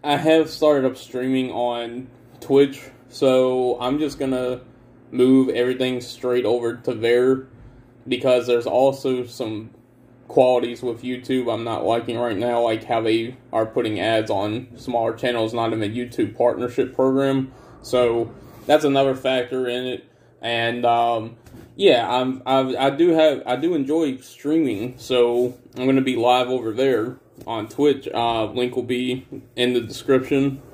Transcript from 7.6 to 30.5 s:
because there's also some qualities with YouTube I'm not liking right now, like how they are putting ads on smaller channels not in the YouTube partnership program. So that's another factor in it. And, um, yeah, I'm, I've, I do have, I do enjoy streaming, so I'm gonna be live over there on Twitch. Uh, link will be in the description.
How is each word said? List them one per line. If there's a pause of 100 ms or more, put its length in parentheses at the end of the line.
because
there's
also
some (560)
qualities
with
YouTube
I'm
not
liking
right
now,
like
how
they (160)
are
putting
ads
on
smaller
channels
not
in
the
YouTube
partnership
program. (300)
So (340)
that's
another
factor
in
it. (360)
And,
um, (400)
yeah,
I'm,
I've,
I
do
have,
I
do
enjoy
streaming,
so (180)
I'm
gonna
be
live
over
there (280)
on
Twitch.
Uh,
link
will
be (280)
in
the
description. (120)